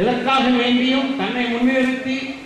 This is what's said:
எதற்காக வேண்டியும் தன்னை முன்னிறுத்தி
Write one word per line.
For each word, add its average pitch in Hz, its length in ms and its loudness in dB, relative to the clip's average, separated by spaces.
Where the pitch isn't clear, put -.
எதற்காக 247 420 0
வேண்டியும் 254 500 2
தன்னை 240 240 -2
முன்னிறுத்தி 254 640 0